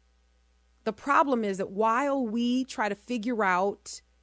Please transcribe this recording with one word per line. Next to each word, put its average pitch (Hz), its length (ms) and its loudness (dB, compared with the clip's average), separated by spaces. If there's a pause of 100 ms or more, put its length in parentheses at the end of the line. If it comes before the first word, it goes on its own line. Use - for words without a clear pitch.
(840)
The 220 100 -2
problem 277 500 2
is 196 140 -2
that 190 120 -4
while 240 560 0
we 240 380 0
try 220 240 -4
to 202 60 -4
figure 226 500 -2
out 190 560 0 (220)